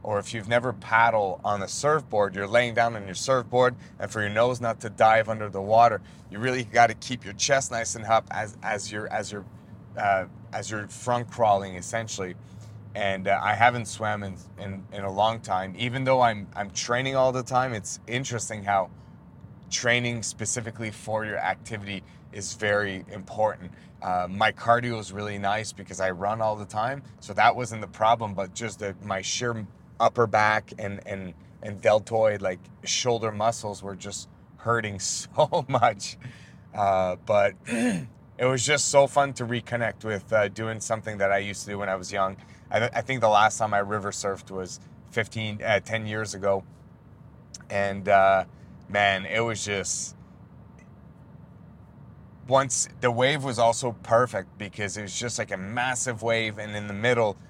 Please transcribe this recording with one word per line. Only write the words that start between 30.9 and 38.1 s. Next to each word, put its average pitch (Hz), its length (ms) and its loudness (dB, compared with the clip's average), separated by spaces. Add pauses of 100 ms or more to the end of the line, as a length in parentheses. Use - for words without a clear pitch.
and, 95 280 -10 (300)
and 101 180 -10
deltoid, 107 600 2
like, 92 180 -4 (240)
shoulder 113 480 0
muscles 104 520 -2
were 98 120 -10
just 98 340 -12 (280)
hurting 110 420 -2
<laughs> - 0 -
so - 680 0
much. 120 500 2 (560)
Uh, 95 420 2 (100)
but 101 360 4
<clears throat> - 60 -20
it 226 400 -2 (380)